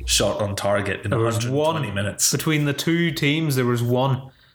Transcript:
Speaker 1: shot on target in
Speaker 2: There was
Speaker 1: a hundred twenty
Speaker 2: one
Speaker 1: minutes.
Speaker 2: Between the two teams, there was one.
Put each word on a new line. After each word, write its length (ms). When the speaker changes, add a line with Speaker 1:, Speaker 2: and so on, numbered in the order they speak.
Speaker 1:
shot 360
on 140
target 500
in 60
Speaker 2:
There 80
was 180
Speaker 1:
a 40
hundred 160
twenty 320
Speaker 2:
one 60
Speaker 1:
minutes. 360
Speaker 2:
Between 340
the 80
two 380
teams, 460
there 100
was 160
one. 480